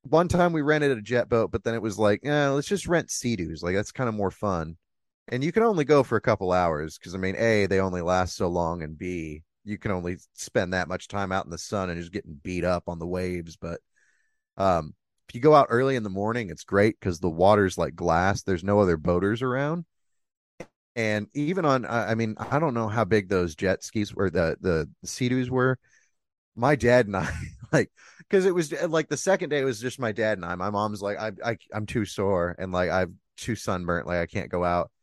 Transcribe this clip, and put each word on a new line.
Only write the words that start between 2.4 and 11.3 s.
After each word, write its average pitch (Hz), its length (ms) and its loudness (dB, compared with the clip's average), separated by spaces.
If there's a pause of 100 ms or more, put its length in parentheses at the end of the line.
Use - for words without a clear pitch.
let's 139 200 0
just 175 200 -4
rent 170 240 0
Sea-Doos. 85 500 -4
Like, 87 140 -2
that's 104 160 -2
kinda 123 200 -4
more 101 200 -2
fun." 85 460 -4 (500)
And 123 160 -4
you 165 80 -2
can 220 100 2
only 196 240 2
go 143 160 6
for 120 140 0
a 104 60 2
couple 98 300 0
hours 80 460 0
'cause, 87 160 -14
I 95 60 -8
mean, 92 180 -2
A, 107 300 4
they 95 120 2
only 90 220 0
last 90 340 0
so 95 120 -2
long, 87 340 -2
and 78 160 -10
B, 80 460 -8 (200)
you 104 140 -8
can 110 140 -6
only 90 260 -4 (160)
spend 92 400 -4
that 90 140 -2
much 92 200 -8
time 98 240 -6